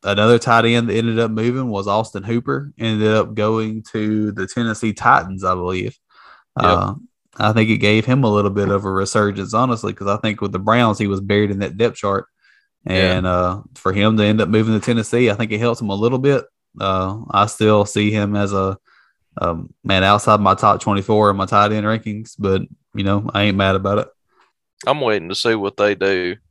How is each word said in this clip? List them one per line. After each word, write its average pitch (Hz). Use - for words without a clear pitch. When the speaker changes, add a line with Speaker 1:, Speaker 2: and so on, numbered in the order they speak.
Speaker 1:
another 104
tight 117
end 117
that 101
ended 113
up 113
moving 123
was 101
Austin 104
Hooper. 135
Ended 107
up 107
going 110
to 107
the 98
Tennessee 113
Titans, 95
I 92
believe. 92
Speaker 2:
Yep. -
Speaker 1:
Uh, 95
I 107
think 110
it 104
gave 107
him 127
a 110
little 104
bit 101
of 98
a 98
resurgence, 98
honestly, 110
'cause 98
I 101
think 107
with 98
the 92
Browns, 107
he 104
was 98
buried 101
in 101
that 95
depth 113
chart. 98
Speaker 2:
Yeah. 92
Speaker 1:
And, 92
uh, 90
for 95
him 107
to 107
end 107
up 90
moving 110
to 98
Tennessee, 120
I 101
think 110
it 104
helps 120
him 113
a 98
little 117
bit. 135
Uh, 95
I 101
still 107
see 104
him 104
as 101
a, 95
um, 85
man, 95
outside 104
my 95
top 98
twenty-four 104
in 98
my 95
tight 104
end 107
rankings, 110
but, 95
you 98
know, 101
I 101
ain't 101
mad 98
about 98
it. -
Speaker 2:
I'm 143
waiting 104
to 98
see 113
what 98
they 104
do 92